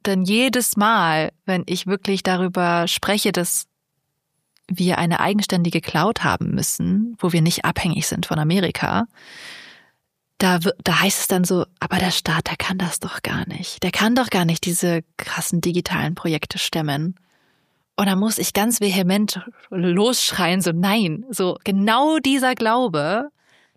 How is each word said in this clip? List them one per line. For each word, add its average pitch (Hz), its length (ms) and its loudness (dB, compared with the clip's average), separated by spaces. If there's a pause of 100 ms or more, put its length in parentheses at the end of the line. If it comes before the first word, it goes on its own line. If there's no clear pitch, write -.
denn 190 180 2
jedes 233 520 2
Mal, 180 560 2 (140)
wenn 185 220 0
ich 180 200 -4
wirklich 190 340 -2
darüber 180 680 0
spreche, 208 420 0
dass - 360 -2 (1120)
wir 180 200 2
eine 170 220 2
eigenständige 175 640 2
Cloud - 420 0
haben 90 280 0
müssen, 208 680 0
wo 180 120 0
wir 170 100 4
nicht 170 240 0
abhängig 160 420 -2
sind - 180 -4
von 156 140 -2
Amerika, 180 680 0 (1300)
da 180 260 2
w-, 196 80 0 (120)
da - 160 0
heißt 196 220 2
es - 60 -4
dann 180 160 2
so, 175 220 0 (140)
"Aber 180 180 -2
der 185 140 0
Staat, 160 360 -2
der 165 100 -6
kann - 200 -4
das 185 220 -4
doch - 220 -10
gar - 260 -4
nicht. - 360 -10
Der 185 80 0
kann 220 240 2
doch 247 140 0
gar 180 160 2
nicht 165 200 0
diese 170 380 0 (140)
krassen - 440 -4
digitalen 170 540 -2
Projekte 165 420 -4
stemmen." 156 580 -2 (800)
Und 202 120 0
da 190 80 2
muss 208 240 0
ich - 140 -2
ganz 220 280 2
vehement 190 600 0 (280)
losschreien, 185 920 2
so, 175 100 0
"Nein", 190 580 0
so 185 340 -2
genau 226 540 2
dieser 262 380 4
Glaube, 220 760 0 (480)